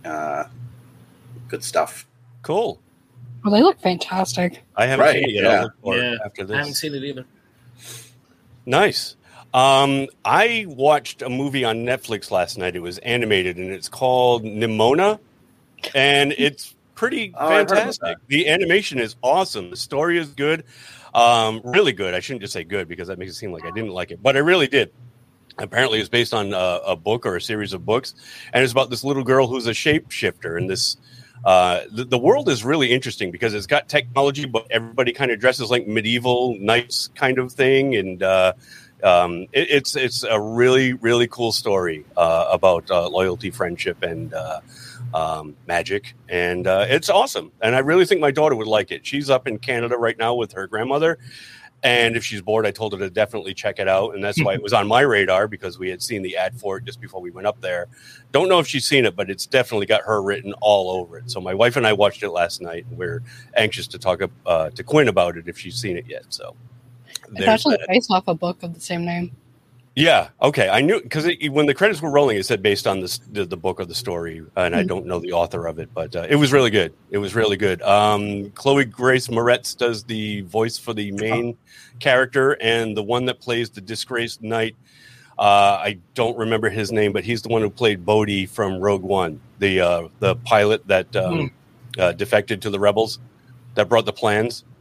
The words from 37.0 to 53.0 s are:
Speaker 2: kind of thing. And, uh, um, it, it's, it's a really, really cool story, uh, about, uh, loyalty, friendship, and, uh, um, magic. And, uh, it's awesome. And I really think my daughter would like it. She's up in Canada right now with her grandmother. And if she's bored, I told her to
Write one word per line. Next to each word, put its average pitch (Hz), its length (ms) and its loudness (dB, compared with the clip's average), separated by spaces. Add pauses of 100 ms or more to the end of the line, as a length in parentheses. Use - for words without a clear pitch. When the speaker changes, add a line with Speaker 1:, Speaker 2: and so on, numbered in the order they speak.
Speaker 2:
kind 131 240 0
of 127 140 -6
thing. 135 440 2
And, 92 260 -4
uh, 92 320 4 (480)
um, 87 400 4 (100)
it, 147 180 0
it's, 139 260 2
it's 127 280 -4
a 110 160 0
really, 123 540 2
really 120 340 2
cool 117 240 -2
story, 90 520 -2 (120)
uh, 82 360 2
about, 90 380 2
uh, 87 180 2
loyalty, 92 420 -2
friendship, 87 520 -6
and, 82 320 -8
uh, 78 260 -8 (540)
um, 78 420 -6 (100)
magic. 87 480 -4 (140)
And, 90 380 -2
uh, 95 220 2
it's 160 200 0
awesome. 196 420 0 (120)
And 113 120 2
I 131 60 4
really 165 240 4
think 180 160 2
my 147 100 4
daughter 147 240 2
would 110 120 -4
like 107 240 2
it. - 160 -10
She's 139 240 -6
up 127 180 2
in 107 100 -6
Canada 120 380 -2
right 117 220 -2
now 117 160 0
with 117 180 -4
her 95 140 -8
grandmother. 139 520 -2 (640)
And 120 320 4
if 117 120 -4
she's 104 160 -8
bored, 107 240 0
I 98 60 0
told 107 200 -6
her 95 60 -8
to 95 100 -6